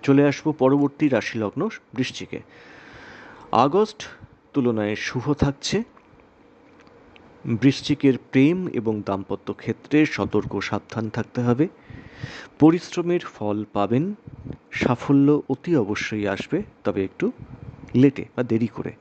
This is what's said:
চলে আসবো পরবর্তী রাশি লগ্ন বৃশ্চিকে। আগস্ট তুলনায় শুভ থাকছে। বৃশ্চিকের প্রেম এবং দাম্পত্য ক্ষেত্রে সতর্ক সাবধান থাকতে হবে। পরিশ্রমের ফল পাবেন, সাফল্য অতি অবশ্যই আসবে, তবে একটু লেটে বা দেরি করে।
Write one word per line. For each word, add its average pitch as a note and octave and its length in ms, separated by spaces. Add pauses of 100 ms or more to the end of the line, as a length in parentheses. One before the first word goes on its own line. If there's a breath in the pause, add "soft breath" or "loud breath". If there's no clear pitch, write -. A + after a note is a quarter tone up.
চলে C#3 240
আসবো D3 240
পরবর্তী C#3+ 560
রাশি A#2 320
লগ্ন B2 300 (240)
বৃশ্চিকে। - 460 (1120 loud breath)
আগস্ট D3 540 (480)
তুলনায় A2 420
শুভ B2+ 380
থাকছে। C#3+ 500 (1800)
বৃশ্চিকের C#3 520 (180)
প্রেম E3+ 360
এবং G#2+ 380
দাম্পত্য G2 480
ক্ষেত্রে D3 520
সতর্ক G#2 560
সাবধান G#2+ 480
থাকতে A#2 320
হবে। A#2+ 260 (920 loud breath)
পরিশ্রমের E3+ 600
ফল G#2 540
পাবেন, A#2+ 420 (560)
সাফল্য C#3 760
অতি E3 260
অবশ্যই G#2 520
আসবে, A#2 360 (200)
তবে G2 200
একটু F3 280 (640)
লেটে C3 300 (100)
বা B2 80
দেরি A2+ 240
করে। - 340